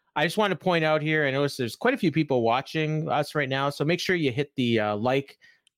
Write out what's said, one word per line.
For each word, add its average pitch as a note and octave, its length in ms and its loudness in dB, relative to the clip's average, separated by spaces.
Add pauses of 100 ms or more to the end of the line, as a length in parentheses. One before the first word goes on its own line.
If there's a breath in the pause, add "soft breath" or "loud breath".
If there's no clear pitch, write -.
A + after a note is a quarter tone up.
(160)
I D3 100 2
just E3 120 -4
want G#3 140 2
to F3+ 40 0
point E3+ 300 0
out D#3 160 2
here, D#3 240 0
I C3 60 2
notice C#3 260 0
there's A#2+ 180 -4
quite B3 180 0
a C4 40 -2
few F3+ 140 2
people C#3+ 300 0
watching D3+ 680 0
us D3 260 -2
right C#3+ 140 0
now. C#3 200 0
So C#3+ 140 -4
make E3+ 160 0
sure F#3 160 -2
you D3+ 160 0
hit C3+ 240 -4
the, A#2+ 240 2
uh, G#2 160 0
like, B2+ 420 -2 (400 soft breath)